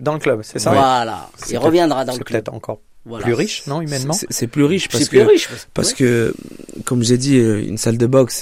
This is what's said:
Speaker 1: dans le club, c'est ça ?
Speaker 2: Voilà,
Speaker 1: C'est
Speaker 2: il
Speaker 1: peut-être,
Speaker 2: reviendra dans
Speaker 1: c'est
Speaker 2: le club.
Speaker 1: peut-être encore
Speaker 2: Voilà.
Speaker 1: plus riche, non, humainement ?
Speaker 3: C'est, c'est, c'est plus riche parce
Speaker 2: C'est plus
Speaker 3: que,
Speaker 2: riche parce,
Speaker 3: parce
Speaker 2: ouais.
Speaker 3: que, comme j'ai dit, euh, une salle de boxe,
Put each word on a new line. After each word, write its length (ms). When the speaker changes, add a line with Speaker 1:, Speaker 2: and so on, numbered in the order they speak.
Speaker 1:
dans 120
le 80
club, 240
c'est 160
ça ? 100
Speaker 2:
Voilà, 640
Speaker 1:
C'est 120
Speaker 2:
il 40
Speaker 1:
peut-être, 140
Speaker 2:
reviendra 400
dans 80
Speaker 1:
c'est 80
Speaker 2:
le 40
club. 200
Speaker 1:
peut-être 120
encore 220
Speaker 2:
Voilà. 200
Speaker 1:
plus 100
riche, 320
non, 140
humainement ? 320
Speaker 3:
C'est, 180
c'est, 100
c'est 60
plus 180
riche 240
parce 140
Speaker 2:
C'est 80
plus 80
Speaker 3:
que, 60
Speaker 2:
riche 240
parce, 260
Speaker 3:
parce 160
Speaker 2:
ouais. 60
Speaker 3:
que, 380
comme 180
j'ai 160
dit, 200
euh, 280
une 120
salle 200
de 80
boxe, 360